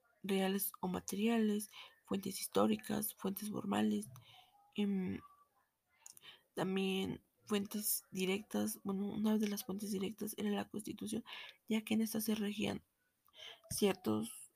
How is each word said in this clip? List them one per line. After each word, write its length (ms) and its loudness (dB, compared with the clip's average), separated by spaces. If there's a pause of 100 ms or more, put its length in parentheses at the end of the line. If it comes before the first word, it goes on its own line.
(220)
reales 580 2
o 80 0
materiales, 800 2 (340)
fuentes 360 -2
históricas, 720 2
fuentes 360 -4
formales, 580 0 (680)
em, 440 0 (1300)
también 680 0 (240)
fuentes 640 -2
directas. 760 0
Bueno, 240 0
una 300 2
de 100 2
las 160 -4
fuentes 260 -4
directas 460 -2
era 140 0
la 180 0
Constitución, 560 -4 (440)
ya 140 2
que 120 0
en 80 4
esta 180 0
se 140 0
regían 480 -2 (880)
ciertos 600 2 (260)